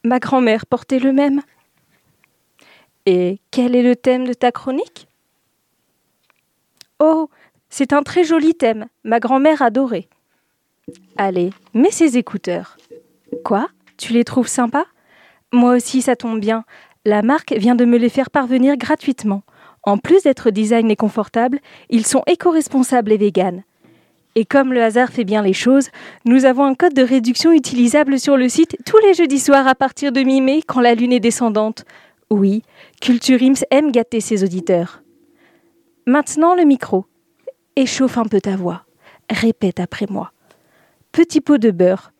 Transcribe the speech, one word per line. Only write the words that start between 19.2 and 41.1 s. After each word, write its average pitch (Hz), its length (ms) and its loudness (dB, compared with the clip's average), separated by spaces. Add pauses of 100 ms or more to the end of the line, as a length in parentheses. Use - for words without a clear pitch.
En 202 160 0
plus 370 260 2
d'être 262 260 0
design 220 400 0
et 208 60 0
confortable, 233 640 -4 (300)
ils 220 180 -2
sont - 200 0
éco-responsables 269 840 0
et 214 40 2
véganes. 190 460 -2 (720)
Et 226 100 0
comme 262 280 0
le 247 100 0
hasard 233 260 0
fait 240 160 -6
bien 208 180 -2
les 190 120 0
choses, 262 340 2 (360)
nous 254 200 4
avons 262 200 2
un 269 100 0
code 330 200 0
de 262 80 2
réduction 254 500 0
utilisable 269 680 2
sur 277 160 2
le 254 120 2
site 320 360 0
tous 440 140 4
les 403 160 6
jeudis 277 260 0
soirs 277 260 4
à 262 80 2
partir 269 380 -4
de 262 80 0
mi-mai 269 460 0
quand - 140 -2
la 240 140 4
lune 240 180 0
est 247 80 2
descendante. 220 640 -2 (460)
Oui, 202 320 0 (380)
Culture 247 420 2
Ims 262 280 2
aime 294 200 2
gâter 233 300 -2
ses 202 240 -2
auditeurs. 175 580 -4 (1040)
Maintenant 302 480 0
le 359 100 2
micro. 247 420 0 (680)
Échauffe 262 440 -2
un 226 80 -2
peu 202 140 0
ta 196 160 -6
voix. 175 280 -8 (460)
Répète 208 500 -2
après 185 280 -8
moi. 190 240 -10 (760)